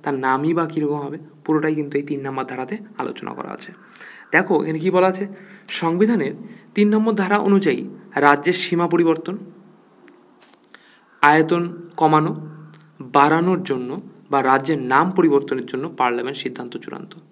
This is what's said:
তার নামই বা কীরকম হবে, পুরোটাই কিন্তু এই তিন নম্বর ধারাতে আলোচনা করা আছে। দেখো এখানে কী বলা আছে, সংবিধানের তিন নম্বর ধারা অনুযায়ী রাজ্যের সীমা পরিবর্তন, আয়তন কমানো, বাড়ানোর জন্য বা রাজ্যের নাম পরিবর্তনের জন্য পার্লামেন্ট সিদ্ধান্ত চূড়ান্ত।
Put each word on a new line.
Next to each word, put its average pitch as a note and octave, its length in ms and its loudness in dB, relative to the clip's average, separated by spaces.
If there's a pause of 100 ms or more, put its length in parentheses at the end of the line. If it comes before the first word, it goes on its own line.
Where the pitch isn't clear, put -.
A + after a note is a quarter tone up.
তার C#3+ 120 -2 (100)
নামই C#3 320 0
বা E3 160 0
কীরকম D3 320 -2
হবে, C#3+ 120 -10 (280)
পুরোটাই D#3 340 0
কিন্তু C#3+ 180 -6
এই C#3+ 120 -2
তিন C#3+ 180 -4
নম্বর C3 240 -6
ধারাতে B2+ 240 -8 (260)
আলোচনা - 360 -8
করা - 200 -10
আছে। - 140 -16 (600)
দেখো F#3+ 220 2 (100)
এখানে D#3 200 -4
কী F#3 80 2
বলা F#3 220 4
আছে, F#3+ 120 -6 (560)
সংবিধানের E3+ 520 0 (420)
তিন G#3 180 4
নম্বর A3 280 2
ধারা G3+ 160 2 (100)
অনুযায়ী F#3 340 2 (340)
রাজ্যের C#3+ 480 4
সীমা F3 300 0
পরিবর্তন, E3+ 420 2 (1900)
আয়তন D#3 420 4 (360)
কমানো, D#3 320 4 (840)
বাড়ানোর D#3+ 480 4
জন্য B2+ 260 -4 (420)
বা C3+ 80 2 (120)
রাজ্যের C3+ 280 2 (140)
নাম D3 120 6 (120)
পরিবর্তনের C#3 540 2
জন্য C3 140 -6 (140)
পার্লামেন্ট B2 440 -2
সিদ্ধান্ত B2 300 -10 (100)
চূড়ান্ত। - 300 -14 (180)